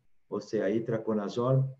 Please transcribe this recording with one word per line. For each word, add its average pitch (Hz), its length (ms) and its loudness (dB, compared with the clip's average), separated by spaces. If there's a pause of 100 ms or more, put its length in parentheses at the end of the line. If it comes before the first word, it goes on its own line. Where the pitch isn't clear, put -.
(300)
o 101 120 -4
sea, 101 280 -2
itraconazol, 113 1000 0 (100)